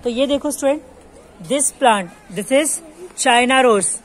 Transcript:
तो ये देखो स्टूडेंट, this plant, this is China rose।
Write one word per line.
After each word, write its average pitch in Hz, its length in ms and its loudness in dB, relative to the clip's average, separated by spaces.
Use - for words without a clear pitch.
तो 247 60 -2
ये 247 160 0
देखो 285 240 -2
स्टूडेंट, 285 320 -2
this 269 240 -2
plant, 208 260 2
this 208 140 -6
is 294 260 0
China 247 480 4
rose। 202 380 2